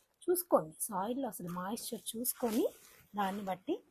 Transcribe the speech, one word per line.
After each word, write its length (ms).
చూసుకోండి, 500
సాయిల్‌లో 480
అసలు 200
మాయిశ్చర్ 680
చూసుకొని 580
దాన్ని 260
బట్టి 480